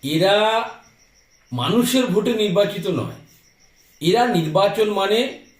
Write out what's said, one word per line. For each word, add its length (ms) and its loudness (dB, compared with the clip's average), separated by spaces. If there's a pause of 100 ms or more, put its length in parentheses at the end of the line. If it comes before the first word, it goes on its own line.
এরা 340 2 (1120)
মানুষের 560 0
ভোটে 280 0
নির্বাচিত 500 0 (120)
নয়। 200 -8 (840)
এরা 280 2
নির্বাচন 640 2
মানে 260 0 (400)